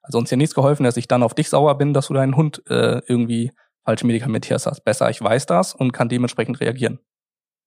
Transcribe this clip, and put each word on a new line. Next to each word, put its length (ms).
also 160
uns 140
ja 60
nichts 180
geholfen, 280
dass 140
ich 100
dann 160
auf 100
dich 160
sauer 280
bin, 160
dass 140
du 60
deinen 220
Hund, 340
äh, 380
irgendwie 440
falsch 200
medikamentiert 600
hast. 200
Besser, 240
ich 120
weiß 260
das 260
und 180
kann 180
dementsprechend 520
reagieren. 380